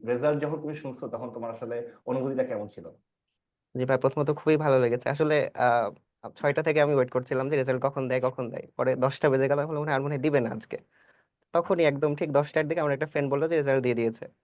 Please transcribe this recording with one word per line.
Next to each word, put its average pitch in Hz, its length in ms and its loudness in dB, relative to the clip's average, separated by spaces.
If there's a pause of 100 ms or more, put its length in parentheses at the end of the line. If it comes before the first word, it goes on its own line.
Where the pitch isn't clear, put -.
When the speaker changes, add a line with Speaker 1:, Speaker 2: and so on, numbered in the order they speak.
Speaker 1:
রেজাল্ট 139 340 0
যখন 151 200 -4
তুমি 151 140 -8
শুনছো 131 320 -10
তখন 117 220 -8
তোমার 117 220 -10
আসলে 117 400 -10 (140)
অনুভূতিটা 131 380 -2
কেমন 104 240 -6
ছিল? 85 220 -18 (880)
Speaker 2:
জি 127 100 -2
ভাই, 131 120 4
প্রথমত 139 340 0
খুবই 151 260 2
ভালো 143 220 4
লেগেছে। 120 300 0
আসলে, 151 440 2
আহ, 120 360 2 (400)
ছয়টা 147 340 -2
থেকে 151 180 2
আমি 147 140 4
ওয়েট 127 160 2
করছিলাম 131 380 -2
যে 151 60 0
রেজাল্ট 127 280 0
কখন 139 240 -2
দেয়, 127 140 0
কখন 127 280 -2
দেয়। - 260 -10
পরে 127 200 0
দশটা 135 340 2
বেজে 135 180 2
গেল, 143 120 2
আমি 151 80 -2
বললাম, 151 140 -4
"মনে 151 100 -4
হয় 139 40 0
আর 135 80 0
মনে 147 120 -4
হয় 135 60 -4
দিবে 143 180 2
না 117 100 0
আজকে।" - 280 -10 (760)
তখনই 170 300 2
একদম 147 320 2
ঠিক 151 160 -4
দশটার 147 360 2
দিকে 165 140 0
আমার 147 120 0
একটা 135 120 -4
ফ্রেন্ড 143 260 -2
বললো 143 160 0
যে 165 80 0
রেজাল্ট 139 280 2
দিয়ে 123 120 2
দিয়েছে। 113 320 -2 (160)